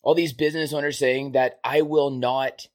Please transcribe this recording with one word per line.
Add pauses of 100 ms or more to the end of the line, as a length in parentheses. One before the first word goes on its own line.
All
these
business
owners
saying
that,
"I
will
not